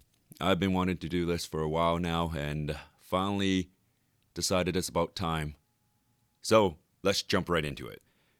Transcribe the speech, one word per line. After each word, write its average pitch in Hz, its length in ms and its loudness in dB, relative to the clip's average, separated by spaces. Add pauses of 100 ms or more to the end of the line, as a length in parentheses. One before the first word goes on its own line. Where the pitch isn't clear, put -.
(420)
I've 90 180 2
been 95 140 2
wanting 92 240 0
to 80 100 -10
do 87 180 0
this 85 200 0
for 78 160 -4
a 78 80 0
while 85 300 2
now, 85 360 0
and 73 400 -4 (240)
finally 95 680 0 (640)
decided 87 420 0
it's 90 140 -2
about 85 260 -2
time. 78 400 -4 (880)
So, 104 340 4 (260)
let's 95 220 2
jump 92 240 0
right 85 160 2
into 65 240 -8
it. 50 140 -16 (380)